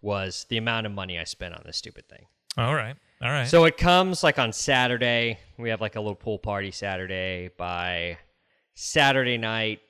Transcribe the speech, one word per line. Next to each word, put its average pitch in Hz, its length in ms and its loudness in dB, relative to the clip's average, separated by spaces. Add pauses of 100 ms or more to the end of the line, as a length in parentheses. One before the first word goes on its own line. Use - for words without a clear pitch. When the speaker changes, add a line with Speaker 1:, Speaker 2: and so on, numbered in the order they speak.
Speaker 1:
was 98 480 -6
the 120 80 -2
amount 113 300 -2
of 104 60 -6
money 92 260 -8
I 82 60 -8
spent 85 300 -12
on 80 100 -18
this 80 120 -12
stupid - 320 -14
thing. - 180 -20 (300)
Speaker 2:
All 123 180 0
right. 127 220 -4 (260)
All 123 80 -2
right. 135 160 0
Speaker 1:
So 165 180 8
it 165 120 4
comes, 180 460 4
like, 151 160 4
on 117 140 0
Saturday. 120 840 2 (200)
We 117 120 -6
have, 110 100 -2
like, 110 160 -4
a 110 40 -4
little 104 160 -4
pool 104 220 -6
party 101 320 -4
Saturday. 92 880 -6
By 87 600 -4 (560)
Saturday 135 640 2
night 110 540 -2